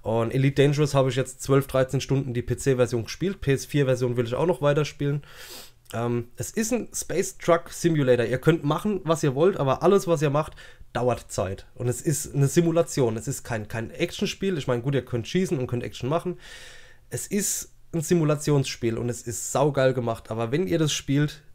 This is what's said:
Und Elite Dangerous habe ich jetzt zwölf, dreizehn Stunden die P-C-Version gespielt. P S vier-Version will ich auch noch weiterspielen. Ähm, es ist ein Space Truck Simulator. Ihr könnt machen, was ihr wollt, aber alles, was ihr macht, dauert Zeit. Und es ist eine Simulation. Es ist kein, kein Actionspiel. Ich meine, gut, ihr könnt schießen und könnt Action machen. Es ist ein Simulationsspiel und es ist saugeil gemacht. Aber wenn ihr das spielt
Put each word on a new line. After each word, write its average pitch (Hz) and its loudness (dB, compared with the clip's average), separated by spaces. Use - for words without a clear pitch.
Und 113 0
Elite 139 4
Dangerous 143 4
habe 131 4
ich 120 -2
jetzt - -4
zwölf, - 4
dreizehn 131 0
Stunden 135 0
die 120 -2
P-C-Version 123 0
gespielt. - -4
P 139 0
S 135 -2
vier-Version 127 2
will 120 2
ich 117 -4
auch 143 0
noch 175 0
weiterspielen. 143 0
Ähm, 120 -2
es - -8
ist 220 -2
ein - -4
Space - -4
Truck - 2
Simulator. 131 2
Ihr 120 -2
könnt 160 4
machen, 170 0
was 160 0
ihr 135 2
wollt, 175 4
aber 135 0
alles, 185 6
was 165 2
ihr 151 2
macht, 147 -2
dauert 120 0
Zeit. 95 -4
Und 120 -4
es 120 -2
ist - -2
eine 139 4
Simulation. 160 2
Es 113 -8
ist 135 -6
kein, 110 -6
kein 113 -6
Actionspiel. 180 -4
Ich 139 -6
meine, 120 0
gut, 139 -2
ihr 123 0
könnt 113 -4
schießen 180 0
und 127 -2
könnt 123 -4
Action 123 -6
machen. 175 -2
Es - -8
ist - -4
ein 170 -2
Simulationsspiel 147 0
und 120 -4
es 120 -8
ist - -8
saugeil 135 2
gemacht. 117 -4
Aber 113 -2
wenn 180 0
ihr 165 2
das 156 2
spielt 143 0